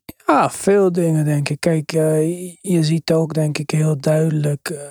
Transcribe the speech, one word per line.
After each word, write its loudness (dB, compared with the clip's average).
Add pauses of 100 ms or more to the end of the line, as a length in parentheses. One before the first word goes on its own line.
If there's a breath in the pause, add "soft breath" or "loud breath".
(280)
Ja, 4
veel 2
dingen, 0
denk 0
ik. -4
Kijk, -2
eh, 2
je, -4
je 2
ziet 0
ook, 0
denk -2
ik, -6
heel 0
duidelijk, 0
eh, -10 (120)